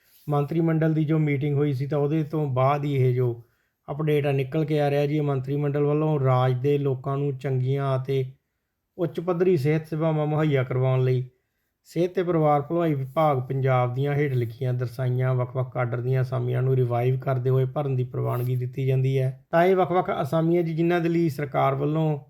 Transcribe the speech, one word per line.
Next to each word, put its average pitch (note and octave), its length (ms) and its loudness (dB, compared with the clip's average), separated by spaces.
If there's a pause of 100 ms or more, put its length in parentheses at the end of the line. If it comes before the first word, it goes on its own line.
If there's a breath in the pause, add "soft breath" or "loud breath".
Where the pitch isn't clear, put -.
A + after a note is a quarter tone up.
(300 soft breath)
ਮੰਤਰੀ D3 300 0
ਮੰਡਲ D#3+ 340 2
ਦੀ D#3 100 0
ਜੋ D#3 160 2
ਮੀਟਿੰਗ C#3+ 360 0
ਹੋਈ D3 180 2
ਸੀ, C3+ 140 -4
ਤਾਂ C#3+ 120 -2
ਉਹਦੇ D3+ 240 0
ਤੋਂ D3+ 240 -4
ਬਾਅਦ C3+ 360 2
ਹੀ C#3+ 120 -2
ਇਹ B2+ 200 4
ਜੋ A#2+ 280 -2 (480 soft breath)
ਅਪਡੇਟ D3 340 0
ਆ D3 60 0
ਨਿਕਲ C#3 340 -2
ਕੇ D3 160 0
ਆ C#3+ 80 2
ਰਿਹਾ C#3+ 160 0
ਜੀ। D3+ 140 0
ਮੰਤਰੀ C#3 360 -2
ਮੰਡਲ D3 280 0
ਵੱਲੋਂ D3+ 360 2
ਰਾਜ C3 340 2
ਦੇ C#3+ 240 0
ਲੋਕਾਂ C#3 400 -2
ਨੂੰ C#3+ 200 -2
ਚੰਗੀਆਂ C3+ 600 -2
ਅਤੇ C3 340 -2 (640)
ਉੱਚ E3+ 220 -4
ਪੱਧਰੀ F3+ 380 2
ਸਿਹਤ D#3 300 0
ਸੇਵਾਵਾਂ D#3 380 0
ਮੁਹੱਈਆ D3+ 380 2
ਕਰਵਾਉਣ C3 400 0
ਲਈ B2+ 260 0 (540)
ਸਿਹਤ F3 300 -2
ਤੇ F#3 100 0
ਪਰਿਵਾਰ D#3 380 2
ਭਲਾਈ E3 320 0
ਵਿਭਾਗ C#3 460 0
ਪੰਜਾਬ B2+ 540 0
ਦੀਆਂ C#3+ 220 -2
ਹੇਠ C#3+ 180 0
ਲਿਖੀਆਂ B2 400 -2
ਦਰਸਾਈਆਂ B2+ 600 -2
ਵੱਖ-ਵੱਖ B2+ 380 -4
ਕਾਡਰ A#2+ 280 -4
ਦੀਆਂ C3 200 0
ਅਸਾਮੀਆਂ B2 400 -2
ਨੂੰ C3 140 2
ਰਿਵਾਈਵ B2 440 0
ਕਰਦੇ C3 300 -2
ਹੋਏ C3 160 2
ਭਰਨ C3+ 300 -4
ਦੀ B2+ 80 0
ਪ੍ਰਵਾਨਗੀ B2 520 -4
ਦਿੱਤੀ B2+ 300 -4
ਜਾਂਦੀ C3 340 2
ਹੈ। C3 300 -4
ਤਾਂ E3+ 160 4
ਇਹ F#3+ 100 4
ਵੱਖ-ਵੱਖ F3+ 460 0
ਅਸਾਮੀਆਂ E3 420 2
ਜੀ, E3 100 -4
ਜਿਨ੍ਹਾਂ E3+ 280 2
ਦੇ E3 80 0
ਲਈ E3+ 200 2
ਸਰਕਾਰ C3+ 460 0
ਵੱਲੋਂ D3+ 440 0 (100)